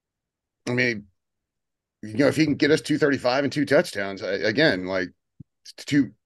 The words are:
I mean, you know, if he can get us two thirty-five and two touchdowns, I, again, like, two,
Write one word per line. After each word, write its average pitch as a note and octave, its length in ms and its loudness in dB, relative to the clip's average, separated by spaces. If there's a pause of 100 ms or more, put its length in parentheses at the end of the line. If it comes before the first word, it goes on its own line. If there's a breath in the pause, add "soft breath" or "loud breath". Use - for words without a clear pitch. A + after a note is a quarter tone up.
(680)
I C3 40 -4
mean, B2 340 0 (960)
you G#2+ 160 -14
know, C#3 100 4
if A#2+ 80 2
he D#3 100 2
can C#3+ 100 0
get C#3+ 160 2
us D#3 100 4
two D3 160 -2
thirty-five C#3 460 0
and C3+ 80 -2
two C#3+ 140 -2
touchdowns, G2+ 580 0
I, F#2+ 100 -4
again, G#2+ 520 0
like, F#2 240 -4 (680)
two, C#3 340 -2 (140)